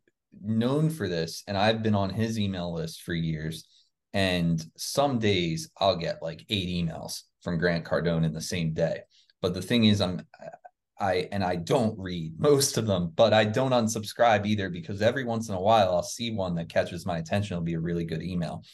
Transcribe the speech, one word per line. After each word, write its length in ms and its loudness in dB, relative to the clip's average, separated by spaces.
known 480 2
for 200 -2
this, 360 -4
and 120 -2
I've 260 4
been 120 4
on 140 2
his 300 -2
email 340 -2
list 280 -6
for 120 -6
years. 520 -4
And 520 0
some 420 0
days 580 0
I'll 200 2
get, 240 -6
like, 260 -10
eight 220 -4
emails 540 -6
from 160 -4
Grant 260 2
Cardone 400 0
in 80 2
the 80 -10
same 340 -4
day. 280 -2
But 120 0
the 80 -6
thing 220 2
is, 160 6
I'm, 260 -2
I, 360 0
and 100 0
I 140 0
don't 420 0
read 400 -8
most 380 4
of 100 0
them, 260 0
but 200 6
I 100 6
don't 280 0
unsubscribe 760 2
either, 240 0
because 320 -8
every 240 2
once 240 -2
in 60 -4
a 60 -4
while 320 6
I'll 80 2
see 300 -8
one 240 -2
that 140 -4
catches 360 -2
my 120 -2
attention. 380 -2
It'll 100 -4
be 80 -2
a 80 -2
really 240 -2
good 180 -6
email. 400 -6